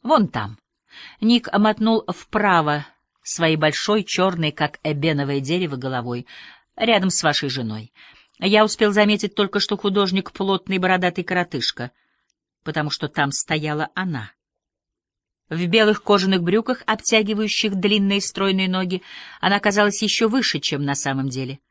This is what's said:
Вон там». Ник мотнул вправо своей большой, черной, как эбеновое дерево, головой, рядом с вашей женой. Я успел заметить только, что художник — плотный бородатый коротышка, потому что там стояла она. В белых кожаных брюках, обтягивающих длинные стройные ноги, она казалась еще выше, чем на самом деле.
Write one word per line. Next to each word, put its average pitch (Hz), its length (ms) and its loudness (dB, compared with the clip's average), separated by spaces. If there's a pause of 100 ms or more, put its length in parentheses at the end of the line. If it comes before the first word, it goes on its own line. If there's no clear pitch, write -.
Вон 240 260 4
там». 107 300 -6 (600)
Ник 233 320 2
мотнул 214 560 2
вправо 170 800 0 (380)
своей 160 320 0
большой, 156 480 0
черной, 175 480 0
как - 320 -4
эбеновое 143 560 -2
дерево, 151 360 -2
головой, 123 520 -6 (480)
рядом 208 340 2
с - 140 -2
вашей 147 260 0
женой. 113 440 -6 (500)
Я 214 220 6
успел 208 260 2
заметить 208 440 2
только, 202 240 0
что 202 180 -2
художник — 196 540 0
плотный 190 480 -2
бородатый 180 440 0
коротышка, 170 680 -4 (720)
потому 151 260 -4
что - 180 -6
там 143 240 0
стояла 151 600 -4
она. 156 380 -6 (1160)
В 170 200 -4
белых 214 340 4
кожаных 190 400 2
брюках, 214 460 0
обтягивающих 214 880 0
длинные 202 440 2
стройные 190 480 0
ноги, 185 360 -2 (380)
она 196 180 2
казалась 208 420 2
еще 220 260 0
выше, 220 320 0
чем 143 240 -4
на 139 120 -2
самом 135 340 -2
деле. 131 300 -8 (120)